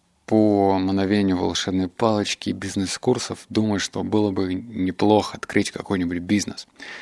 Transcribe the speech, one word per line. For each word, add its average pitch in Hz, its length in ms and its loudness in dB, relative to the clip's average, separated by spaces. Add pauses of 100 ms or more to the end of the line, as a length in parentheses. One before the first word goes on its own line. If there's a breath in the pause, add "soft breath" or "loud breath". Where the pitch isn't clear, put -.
(320)
по 101 480 4
мановению 98 560 2
волшебной 92 540 -2
палочки 104 600 0
и 98 40 -2
бизнес-курсов 98 960 -4
думаешь, 107 320 0
что - 220 -6
было 104 280 2
бы 95 220 -2
неплохо 101 840 2
открыть - 360 -2
какой-нибудь 87 480 -4
бизнес. 95 480 -2 (340 loud breath)